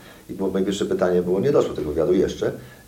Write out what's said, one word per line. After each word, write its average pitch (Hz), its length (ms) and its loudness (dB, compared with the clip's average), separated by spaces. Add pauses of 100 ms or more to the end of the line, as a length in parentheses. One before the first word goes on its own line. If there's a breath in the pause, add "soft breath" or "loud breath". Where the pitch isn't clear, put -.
(300 loud breath)
I - 20 -10
było, 95 180 -2
moje 95 140 0
pierwsze 98 220 -2
pytanie 90 360 2
było, 90 180 0
nie 139 120 2
doszło - 220 2
tego - 160 -6
wywiadu 78 220 2
jeszcze, - 400 0 (360 loud breath)